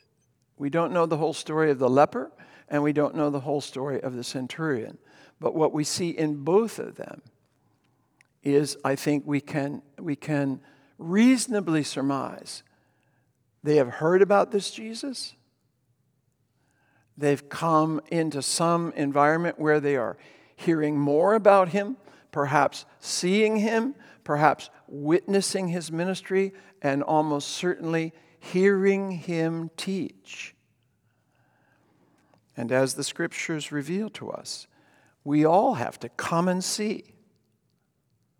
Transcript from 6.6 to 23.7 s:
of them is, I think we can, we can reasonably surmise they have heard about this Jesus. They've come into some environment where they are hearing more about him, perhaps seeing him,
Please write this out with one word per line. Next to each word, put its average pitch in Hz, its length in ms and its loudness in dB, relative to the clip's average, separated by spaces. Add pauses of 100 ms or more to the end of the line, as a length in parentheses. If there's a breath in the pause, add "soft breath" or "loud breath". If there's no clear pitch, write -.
of 55 160 -10
them - 260 -14 (1200)
is, 143 400 2
I 135 120 0
think 147 320 -2
we 147 160 -2
can, 143 400 -6 (160)
we 156 180 -6
can 143 440 -4 (360 soft breath)
reasonably 202 840 2
surmise 135 800 -6 (1000)
they 151 140 2
have 131 120 4
heard 175 340 4
about 202 300 4
this 196 180 -2
Jesus. 226 640 -12 (1800)
They've 143 300 0
come 160 600 2
into 160 320 -2
some 170 540 0
environment 151 640 2
where 151 220 2
they 143 160 0
are 110 200 -2 (380 soft breath)
hearing 151 440 0
more 151 360 4
about 196 360 6
him, 202 260 -2 (340 loud breath)
perhaps 143 560 0 (140)
seeing 214 560 2
him, 226 380 0 (300 loud breath)